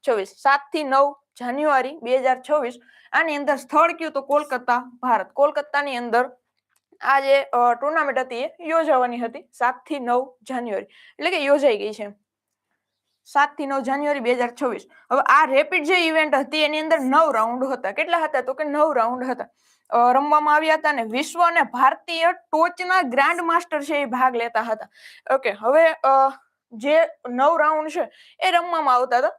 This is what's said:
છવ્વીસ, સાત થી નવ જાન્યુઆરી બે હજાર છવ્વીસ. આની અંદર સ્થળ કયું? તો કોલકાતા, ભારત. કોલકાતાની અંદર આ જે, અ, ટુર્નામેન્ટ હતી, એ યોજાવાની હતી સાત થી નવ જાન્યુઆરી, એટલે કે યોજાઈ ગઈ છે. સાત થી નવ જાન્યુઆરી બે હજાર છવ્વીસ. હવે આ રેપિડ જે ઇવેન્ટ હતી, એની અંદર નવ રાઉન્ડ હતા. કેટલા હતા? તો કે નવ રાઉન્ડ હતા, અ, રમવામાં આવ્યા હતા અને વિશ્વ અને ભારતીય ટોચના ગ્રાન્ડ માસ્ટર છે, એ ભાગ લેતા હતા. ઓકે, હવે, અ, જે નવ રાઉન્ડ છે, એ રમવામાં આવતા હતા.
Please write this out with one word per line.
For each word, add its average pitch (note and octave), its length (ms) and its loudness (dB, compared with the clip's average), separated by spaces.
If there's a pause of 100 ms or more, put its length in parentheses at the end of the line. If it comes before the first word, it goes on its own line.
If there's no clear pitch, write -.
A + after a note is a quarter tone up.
છવ્વીસ, G3+ 180 0
સાત C#4 320 0 (140)
થી D#4 100 -2
નવ C#4 320 2 (240)
જાન્યુઆરી C4+ 640 -2
બે B3+ 140 0
હજાર B3+ 320 0
છવ્વીસ. B3+ 240 0 (380)
આની D#4 240 0
અંદર C#4+ 200 -2
સ્થળ D#4 360 0
કયું? D#4+ 200 -8
તો C#4 100 -6
કોલકાતા, B3+ 720 -2 (100)
ભારત. A3 300 -2
કોલકાતાની C#4+ 640 -2
અંદર A#3+ 360 -2 (720)
આ C4+ 180 2
જે, C#4 240 2
અ, A#3+ 300 2
ટુર્નામેન્ટ C#4 460 -2
હતી, B3 220 -6
એ D4+ 180 -8
યોજાવાની D4+ 580 0
હતી A#3+ 360 -10
સાત B3+ 220 -2 (120)
થી D4 120 -6
નવ B3 340 -2 (160)
જાન્યુઆરી, A#3 360 -6 (340)
એટલે D#4+ 100 -2
કે F#4 80 -2
યોજાઈ C#4 400 2
ગઈ G#3 160 -8
છે. G3+ 200 -12 (1120)
સાત D4 320 0
થી D4 80 -6
નવ C4+ 140 -4
જાન્યુઆરી C#4 400 -4
બે A#3+ 140 -2
હજાર A#3+ 280 -4
છવ્વીસ. A#3+ 260 -6 (240)
હવે C4+ 100 2
આ C#4+ 240 4
રેપિડ D4+ 380 0
જે E4+ 240 2
ઇવેન્ટ D#4 280 2
હતી, C#4+ 260 -2
એની D4+ 180 0
અંદર D#4 200 0
નવ C#4+ 320 2
રાઉન્ડ A#3 320 -2
હતા. C4 280 -4
કેટલા D#4+ 260 -2
હતા? D4+ 240 -2
તો B3+ 120 -6
કે D4+ 100 -6
નવ D4+ 300 0
રાઉન્ડ B3 300 -2
હતા, B3+ 240 -8 (420)
અ, A#3+ 220 4
રમવામાં D4 440 2
આવ્યા D#4 180 2
હતા D#4 160 0
અને C4+ 140 -2
વિશ્વ C#4+ 400 -2
અને E4+ 180 2
ભારતીય D#4+ 680 0
ટોચના F4+ 680 0
ગ્રાન્ડ C#4+ 400 0
માસ્ટર E4 400 -2
છે, C#4+ 200 -2
એ C#4 40 -2
ભાગ B3 300 0
લેતા A#3 260 -2
હતા. A3+ 280 -6 (440)
ઓકે, C4 180 -2
હવે, B3+ 360 4
અ, C4+ 420 2 (420)
જે C#4 300 2 (280)
નવ C#4 280 2
રાઉન્ડ D#4 320 0
છે, D4+ 220 -6 (280)
એ F#4 120 0
રમવામાં E4 440 0
આવતા B3 220 0
હતા. C4+ 220 2